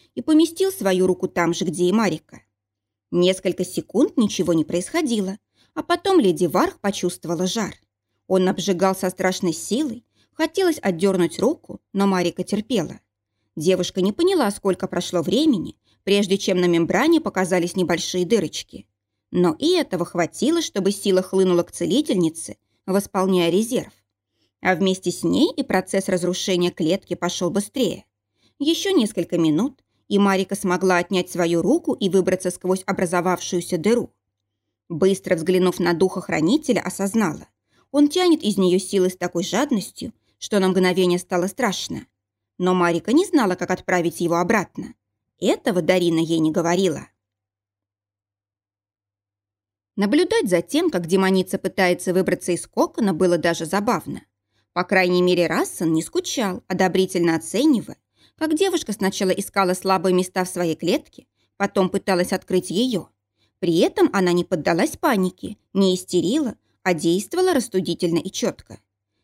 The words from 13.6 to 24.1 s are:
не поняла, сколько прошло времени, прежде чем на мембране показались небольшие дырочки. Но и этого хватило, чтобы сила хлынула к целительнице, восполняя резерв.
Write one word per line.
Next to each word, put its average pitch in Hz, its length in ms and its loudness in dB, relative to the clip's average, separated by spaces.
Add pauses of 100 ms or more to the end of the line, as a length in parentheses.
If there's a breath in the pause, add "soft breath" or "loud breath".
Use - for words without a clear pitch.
не 196 100 2
поняла, 330 400 0
сколько 185 360 -4
прошло 175 340 -4
времени, 226 560 0 (260)
прежде 202 340 2
чем 185 220 0
на 180 60 4
мембране 175 560 2
показались 180 540 -2
небольшие 175 500 -2
дырочки. - 640 -4 (440)
Но - 260 2
и 330 140 0
этого 190 340 -2
хватило, 220 560 -2
чтобы 196 300 -2
сила 185 300 2
хлынула 185 420 2
к - 80 -20
целительнице, 180 840 -2 (280)
восполняя 190 640 0
резерв. 214 440 -2 (680)